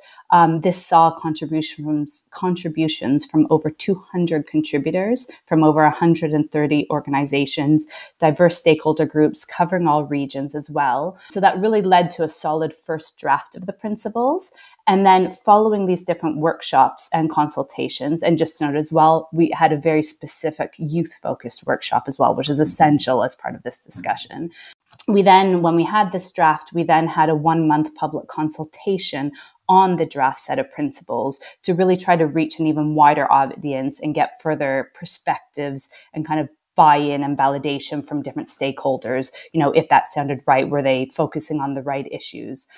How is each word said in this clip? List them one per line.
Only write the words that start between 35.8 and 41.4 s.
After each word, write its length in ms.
and 140
kind 140
of 100
buy-in 460
and 160
validation 680
from 140
different 280
stakeholders. 840
You 80
know, 100
if 180
that 200
sounded 380
right, 220
were 140
they 300
focusing 480